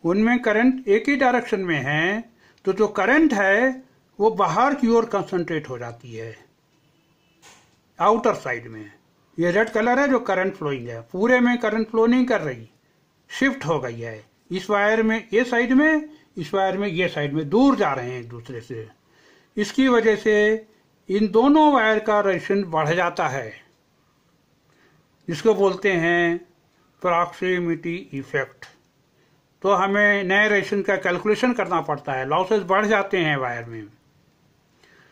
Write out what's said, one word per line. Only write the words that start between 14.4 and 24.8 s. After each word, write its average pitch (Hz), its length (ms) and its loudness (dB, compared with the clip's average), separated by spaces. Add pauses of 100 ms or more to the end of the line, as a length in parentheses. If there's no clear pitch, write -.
इस 185 180 -8
वायर 208 340 2
में 220 300 0
ये 233 100 4
साइड 247 300 0
में, 302 360 4 (280)
इस 160 160 -8
वायर 190 240 0
में 202 100 -2
ये 175 200 -2
साइड 147 260 -4
में, 156 160 -4
दूर 247 260 4
जा 170 180 0
रहे 127 180 -6
हैं 123 80 -10
एक 113 100 -14
दूसरे 117 320 -14
से। 110 260 -12 (720)
इसकी 262 300 0
वजह 226 300 4
से 214 480 2 (440)
इन 208 200 0
दोनों 294 440 6
वायर 220 280 2
का 214 200 2
रेजिस्टेंस 196 460 0
बढ़ 156 220 -2
जाता 175 380 -2
है, 127 240 -6 (1800)